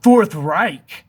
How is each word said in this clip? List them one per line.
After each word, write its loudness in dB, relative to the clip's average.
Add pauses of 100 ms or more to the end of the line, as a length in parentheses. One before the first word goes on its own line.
Fourth 2
Reich -8